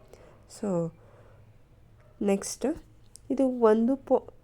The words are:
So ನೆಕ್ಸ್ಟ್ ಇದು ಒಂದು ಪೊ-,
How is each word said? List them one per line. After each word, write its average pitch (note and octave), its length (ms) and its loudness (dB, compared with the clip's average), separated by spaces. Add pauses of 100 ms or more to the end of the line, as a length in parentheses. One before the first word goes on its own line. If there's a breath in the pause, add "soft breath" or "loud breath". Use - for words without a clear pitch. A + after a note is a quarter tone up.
(600 loud breath)
So E3+ 320 -2 (1300 soft breath)
ನೆಕ್ಸ್ಟ್ G3+ 600 -2 (480)
ಇದು C4+ 180 2
ಒಂದು A#3 480 4
ಪೊ-, - 360 -2 (120)